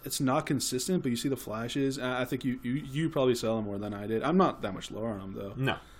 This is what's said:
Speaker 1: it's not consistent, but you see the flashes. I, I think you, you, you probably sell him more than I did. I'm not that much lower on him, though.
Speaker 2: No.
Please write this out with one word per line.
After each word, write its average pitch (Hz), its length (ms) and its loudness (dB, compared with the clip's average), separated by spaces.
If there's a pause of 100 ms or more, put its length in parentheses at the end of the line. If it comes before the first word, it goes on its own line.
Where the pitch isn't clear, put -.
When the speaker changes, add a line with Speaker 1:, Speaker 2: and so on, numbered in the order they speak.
Speaker 1:
it's - 160 -4
not 139 260 4
consistent, 156 560 0
but 131 80 0
you 117 60 2
see 143 120 0
the 131 80 0
flashes. 127 600 -2
I, 127 240 0
I - 20 -2
think 131 200 -2
you, 127 180 0
you, 123 100 -2
you 143 360 -2
probably 131 260 4
sell 113 240 0
him 107 60 -2
more 101 140 -4
than 104 160 -4
I 101 120 -6
did. 110 160 0
I'm 156 140 4
not 165 260 4
that 98 120 -2
much - 160 -10
lower 110 200 -4
on 98 100 -4
him, 95 140 -10
though. 101 220 -8
Speaker 2:
No. 127 200 0 (240)